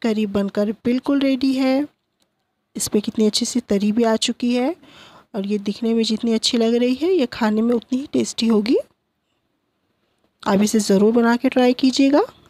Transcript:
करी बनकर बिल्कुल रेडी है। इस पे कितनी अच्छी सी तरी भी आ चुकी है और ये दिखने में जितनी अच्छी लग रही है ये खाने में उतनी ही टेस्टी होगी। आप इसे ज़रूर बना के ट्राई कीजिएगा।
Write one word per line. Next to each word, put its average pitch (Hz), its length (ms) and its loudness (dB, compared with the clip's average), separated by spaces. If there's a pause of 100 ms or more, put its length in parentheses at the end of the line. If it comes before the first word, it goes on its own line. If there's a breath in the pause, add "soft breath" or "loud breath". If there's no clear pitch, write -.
करी 214 240 -2
बनकर 202 460 -2 (120)
बिल्कुल 262 360 0
रेडी 269 340 0
है। 269 320 0 (920)
इस - 120 -6
पे 214 120 -2
कितनी 214 260 0
अच्छी 226 200 -2
सी 247 140 -4
तरी 208 320 -2
भी 233 120 0
आ 220 140 2
चुकी 240 360 -2
है 262 200 -2 (600 loud breath)
और 202 120 -6
ये 208 120 -2
दिखने 214 360 -4
में 226 100 2
जितनी 226 300 -2
अच्छी 226 240 0
लग 226 160 2
रही 247 200 2
है 320 180 0
ये 294 200 2
खाने 214 300 0
में 240 120 2
उतनी 247 240 -4
ही 285 140 -8
टेस्टी 233 340 -2
होगी। 226 300 2 (1700)
आप 202 200 0
इसे 214 180 2
ज़रूर 202 320 2
बना 233 240 2
के 262 120 -2
ट्राई 254 260 2
कीजिएगा। 277 480 2 (280)